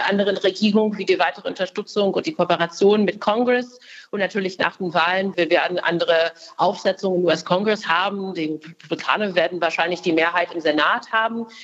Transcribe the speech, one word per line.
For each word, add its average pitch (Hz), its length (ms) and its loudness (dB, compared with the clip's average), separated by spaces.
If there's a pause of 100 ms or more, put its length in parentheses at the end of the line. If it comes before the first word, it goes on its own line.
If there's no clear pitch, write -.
anderen 196 300 0
Regierung, 214 600 2
wie 190 80 -6
die 180 120 2
weitere 180 300 -2
Unterstützung 190 640 -4
und - 140 -2
die 156 60 -4
Kooperation 180 720 2
mit - 140 -2
Kongress 247 600 0 (320)
und 202 80 -4
natürlich 185 400 -2
nach 165 160 0
den 175 180 -6
Wahlen, 185 420 0
wir 170 140 2
werden 170 300 2
andere 165 540 2 (240)
Aufsetzungen 185 640 0
im 180 40 2
U-S-Kongress 202 640 0
haben. 190 480 -2
Die 156 240 -4 (240)
Republikaner 175 500 -2
werden 170 280 0
wahrscheinlich 170 400 -2
die 170 120 0
Mehrheit 170 400 2
im 170 80 -6
Senat 160 500 2
haben. 226 360 -2 (160)